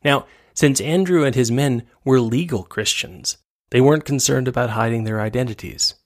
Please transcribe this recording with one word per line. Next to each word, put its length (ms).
Now, 220
since 280
Andrew 420
and 120
his 160
men 320
were 160
legal 440
Christians, 720
they 100
weren't 260
concerned 420
about 240
hiding 320
their 180
identities 760